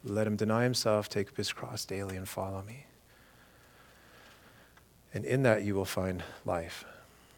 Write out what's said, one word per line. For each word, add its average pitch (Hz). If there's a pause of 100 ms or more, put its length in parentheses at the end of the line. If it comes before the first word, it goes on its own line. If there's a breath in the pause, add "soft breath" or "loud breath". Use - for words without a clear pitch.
let 110
him 107
deny 110
himself, 110
take 101
up -
his -
cross 120
daily, 95
and 95
follow 95
me. 117 (2250 loud breath)
And 104
in 131
that 110
you 101
will 98
find 92 (220 loud breath)
life." 87 (540 loud breath)